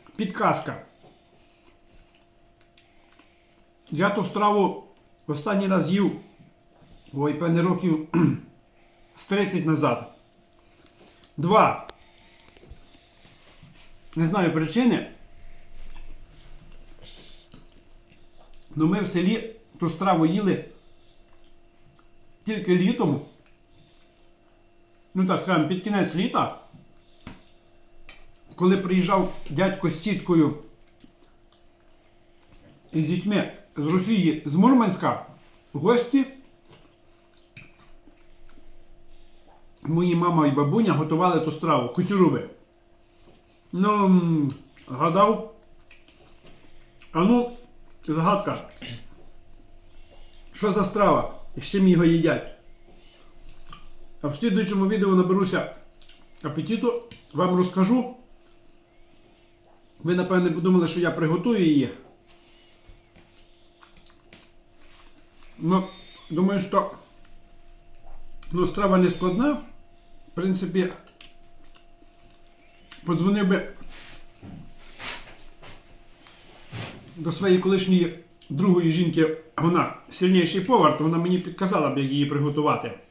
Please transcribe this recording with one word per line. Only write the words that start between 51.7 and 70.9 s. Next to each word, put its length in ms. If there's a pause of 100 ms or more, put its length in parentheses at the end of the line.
його 160
їдять? 500 (1700)
А 60
в 80
слідуючому 520
відео 260
наберуся 600 (680)
апетиту, 600 (300)
вам 220
розкажу. 640 (1900)
Ви, 120
напевне, 360
подумали, 380
що 120
я 100
приготую 540
її. 260 (3750)
Ну, 300 (420)
думаю, 300
що, 300 (1600)
ну, 140
страва 320
не 100
складна. 440
В 800
принципі, 540 (2250)